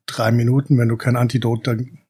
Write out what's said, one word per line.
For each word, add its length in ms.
drei 260
Minuten, 440
wenn 120
du 80
kein 200
Antidot 520
da-, 80